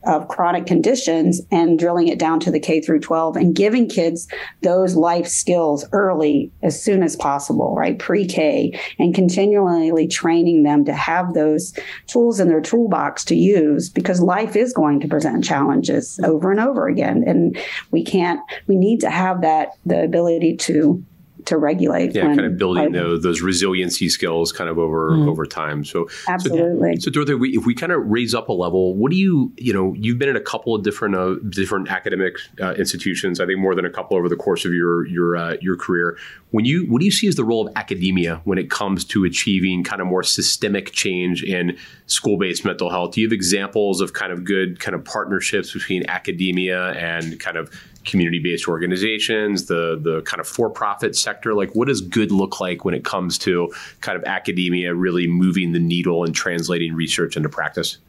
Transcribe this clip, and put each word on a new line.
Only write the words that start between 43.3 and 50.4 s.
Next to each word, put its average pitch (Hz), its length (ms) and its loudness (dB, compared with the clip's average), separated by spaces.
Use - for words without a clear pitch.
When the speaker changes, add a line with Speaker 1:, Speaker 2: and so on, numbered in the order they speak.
Speaker 2:
examples 98 680 -2
of 90 120 -4
kind 95 180 -6
of 90 140 -8
good 92 340 -2
kind 92 160 -6
of 85 100 -6
partnerships 98 680 -4
between - 360 -4
academia 92 840 -2
and 82 460 -6
kind 87 180 -8
of 80 140 -8
community-based 85 640 -2
organizations, 101 1000 -2
the, 82 360 -2
the 80 200 -2
kind - 180 -8